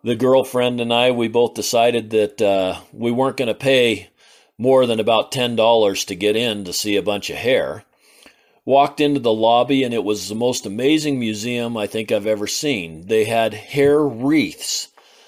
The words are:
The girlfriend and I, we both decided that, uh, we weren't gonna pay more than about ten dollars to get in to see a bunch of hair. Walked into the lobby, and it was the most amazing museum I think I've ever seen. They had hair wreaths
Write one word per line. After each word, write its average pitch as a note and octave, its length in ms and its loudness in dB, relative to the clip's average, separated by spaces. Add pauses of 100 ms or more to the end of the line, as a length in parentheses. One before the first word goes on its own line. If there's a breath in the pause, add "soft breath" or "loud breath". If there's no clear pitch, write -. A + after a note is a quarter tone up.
The A#2 120 -2
girlfriend B2 640 2
and A#2 140 -2
I, B2 160 4
we A#2+ 180 0
both A#2 260 0
decided A2+ 560 0
that, G#2+ 300 0
uh, F#2+ 400 0 (120)
we A#2 180 -4
weren't B2+ 260 -2
gonna A#2 180 -4
pay A#2+ 540 0 (520 soft breath)
more C3 240 4
than A2+ 160 -2
about G#2+ 320 2
ten A#2+ 240 -4
dollars A2 480 4
to G2 100 -8
get G#2 220 0
in A2 280 -4
to F2 80 -12
see G#2 240 -2
a F#2+ 60 0
bunch G2+ 280 -4
of D2 60 -10
hair. G2+ 480 -2 (840 soft breath)
Walked C#3 340 2
into D3 180 2
the A#2 140 0
lobby, A#2+ 520 2
and A#2+ 100 -4
it G#2+ 100 -2
was G2 240 -2
the G#2+ 60 -8
most A#2+ 320 -2
amazing C#3 520 0
museum A#2 600 -4
I G#2 80 -4
think A2 260 -6
I've G#2 140 -2
ever G#2 200 -2
seen. F2 600 -6
They A2 180 2
had A2+ 300 0
hair C#3+ 460 2
wreaths C3+ 880 -2 (400 soft breath)